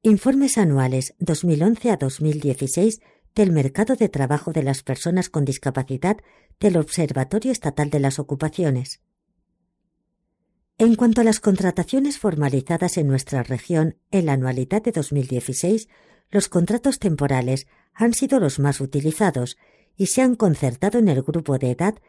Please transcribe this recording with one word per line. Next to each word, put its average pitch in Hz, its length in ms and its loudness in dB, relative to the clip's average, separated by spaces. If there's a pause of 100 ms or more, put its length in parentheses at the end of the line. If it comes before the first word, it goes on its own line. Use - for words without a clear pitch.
Informes 262 560 2
anuales 131 600 2
dos 170 260 -2
mil 156 160 2
once 226 300 2
a 196 60 2
dos 131 220 -4
mil 151 220 -2
dieciséis 147 580 0 (360)
del 202 160 4
mercado 160 440 2
de 226 140 2
trabajo 143 420 -2
de 156 120 -2
las 135 180 -2
personas 170 480 -4
con 147 160 -2
discapacidad 135 720 -4 (420)
del 202 180 2
Observatorio 156 760 -2
Estatal 147 400 -4
de 151 80 0
las 135 180 0
Ocupaciones. 143 840 -4 (1800)
En 226 160 6
cuanto 233 260 2
a - 20 4
las 220 160 4
contrataciones 196 760 0
formalizadas 151 800 -2
en 156 100 0
nuestra 135 360 -2
región 156 540 -2 (120)
en 185 160 0
la 147 80 0
anualidad 131 480 -2
de 220 100 -2
dos 151 220 -4
mil 135 140 -2
dieciséis, 151 600 -2 (420)
los 202 180 0
contratos 233 480 0
temporales 135 680 0 (260)
han 233 220 2
sido 269 240 0
los 160 200 0
más 143 220 0
utilizados 143 760 -2 (380)
y 196 120 0
se - 160 2
han 247 120 4
concertado 175 640 0
en 226 100 4
el 135 140 2
grupo 147 380 -2
de 127 100 0
edad 180 400 -2